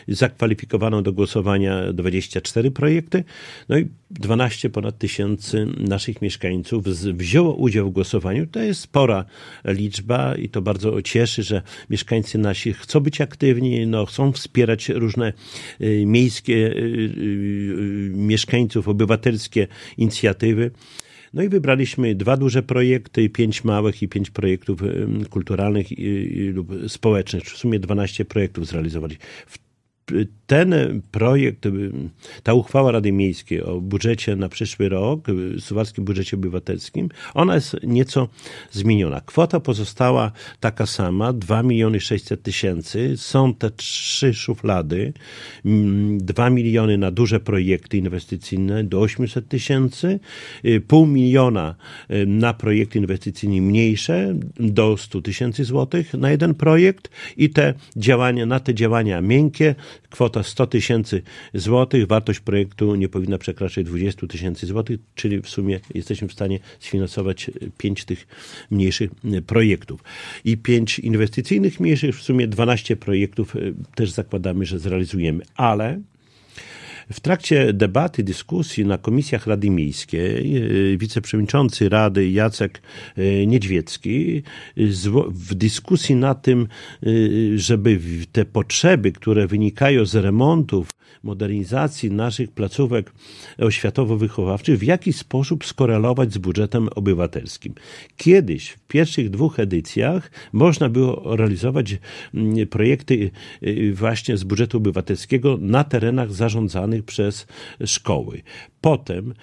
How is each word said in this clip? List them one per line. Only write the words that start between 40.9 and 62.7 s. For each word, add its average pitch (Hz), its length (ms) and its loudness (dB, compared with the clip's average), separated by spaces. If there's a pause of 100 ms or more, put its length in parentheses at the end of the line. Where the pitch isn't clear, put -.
dwa 107 300 0
miliony 113 360 2
sześćset - 440 -4
tysięcy. 98 760 -4
Są 135 360 2
te 107 180 -2
trzy - 640 -2
szuflady, 101 800 -2 (520)
mm, 104 520 2
dwa 101 320 2
miliony 113 480 2
na 98 140 0
duże 107 280 2
projekty 95 580 0
inwestycyjne 95 840 -4
do 95 180 0
osiemset 113 460 -2
tysięcy, 139 720 0 (460)
y, 113 160 4
pół 156 240 8
miliona, 127 680 4 (360)
y, 101 140 0
na 110 280 2
projekty 107 460 0
inwestycyjne 95 600 -2
mniejsze 113 760 2 (240)
do 107 380 2
stu - 240 -8
tysięcy 120 440 -4
złotych 135 480 -2
na 135 180 2
jeden 156 220 4
projekt 170 560 4 (280)
i 151 120 4
te 143 240 2 (220)
działania, 120 500 4
na 127 140 2
te 127 140 0
działania 110 480 2
miękkie 143 540 4 (340)
kwota 113 340 0
sto - 240 -2
tysięcy 110 540 0 (320)
złotych, 120 540 2
wartość 110 320 0
projektu 101 560 0